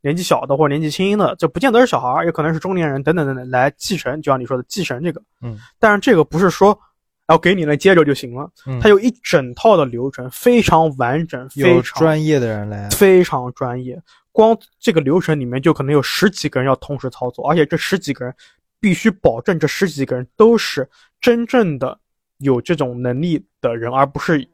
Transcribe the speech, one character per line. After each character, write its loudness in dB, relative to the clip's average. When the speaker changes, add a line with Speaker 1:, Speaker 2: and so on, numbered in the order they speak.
Speaker 1:
年 -2
纪 -4
小 0
的 0
或 2
者 0
年 -2
纪 -4
轻 -2
的， 0
这 -2
不 -6
见 2
得 6
是 0
小 -2
孩 -4
儿， -2
也 -2
可 -2
能 2
是 -2
中 -6
年 -2
人 -6
等 0
等 -2
等 -2
等 -10
来 0
继 -6
承， -6
就 -4
像 2
你 -6
说 -4
的 -6
继 -6
承 -6
这 -2
个。 -14
Speaker 2:
嗯。 -10
Speaker 1:
但 4
是 2
这 2
个 6
不 -4
是 4
说 2
，“哦， 6
给 2
你 -2
了， 0
接 4
着 6
就 2
行 -10
了。” -12
Speaker 2:
嗯。 -8
Speaker 1:
它 2
有 6
一 0
整 0
套 4
的 2
流 -6
程， -14
非 2
常 2
完 -2
整， -12
Speaker 2:
有 0
Speaker 1:
非 6
常 -10
Speaker 2:
专 2
业 2
的 -2
人 -6
来。 -10
Speaker 1:
非 4
常 -4
专 -8
业。 -12
光 4
这 -2
个 2
流 0
程 -2
里 -6
面 -6
就 2
可 -4
能 -4
有 2
十 0
几 -10
个 -2
人 -2
要 2
同 -10
时 -8
操 -8
作， -8
而 2
且 4
这 -2
十 -2
几 -8
个 -8
人 -10
必 0
须 2
保 0
证 -2
这 0
十 -2
几 -4
个 -4
人 -8
都 6
是 -4
真 2
正 0
的 -6
有 0
这 -2
种 -4
能 -4
力 -2
的 -2
人， -6
而 2
不 -6
是 -2